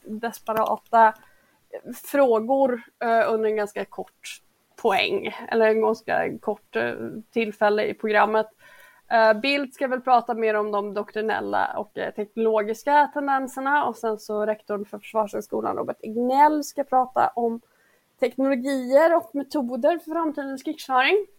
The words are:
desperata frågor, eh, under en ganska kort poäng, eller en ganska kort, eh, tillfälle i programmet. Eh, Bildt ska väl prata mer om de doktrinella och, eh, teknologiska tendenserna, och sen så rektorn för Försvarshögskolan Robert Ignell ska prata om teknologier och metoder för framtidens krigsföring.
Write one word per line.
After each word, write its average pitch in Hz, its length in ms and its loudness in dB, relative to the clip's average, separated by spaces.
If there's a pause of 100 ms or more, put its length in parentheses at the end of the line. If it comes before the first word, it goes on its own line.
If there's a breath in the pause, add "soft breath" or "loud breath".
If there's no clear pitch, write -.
desperata 220 1080 0 (1000 soft breath)
frågor, 247 720 2 (220)
eh, 226 300 2
under 220 160 0
en 214 60 -2
ganska 202 300 -6
kort - 560 -16 (340)
poäng, 196 600 0 (120)
eller 220 200 2
en 220 140 2
ganska 220 560 -2
kort, - 380 -8
eh, 220 180 -2 (380)
tillfälle 214 540 0
i 208 80 -4
programmet. 214 540 0 (640 soft breath)
Eh, 226 220 6
Bildt 277 400 -2
ska 277 140 -4
väl 254 140 -4
prata 240 320 2
mer 220 200 0
om 208 180 -2
de 202 220 -4
doktrinella 208 840 -2
och, - 200 -10
eh, - 160 -6
teknologiska 220 1000 0
tendenserna, 277 720 -2
och 226 100 -4
sen 214 240 -4
så 214 260 -4
rektorn 214 400 -6
för 208 140 -16
Försvarshögskolan 214 800 -4
Robert - 220 -6
Ignell 262 640 2
ska 277 200 -6
prata 254 520 0
om 233 260 -2 (580)
teknologier 269 960 2
och 339 200 -2
metoder 277 640 -2
för 320 140 -12
framtidens 294 520 -6
krigsföring. 302 640 0 (140)